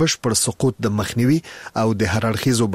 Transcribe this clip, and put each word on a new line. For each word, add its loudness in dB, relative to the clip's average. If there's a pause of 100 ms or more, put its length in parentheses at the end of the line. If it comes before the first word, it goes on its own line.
بشپړ 0
سقوط 0 (100)
د 0
مخنیوي 2 (440)
او 2 (160)
د 0
هر 0
اړخیزو 2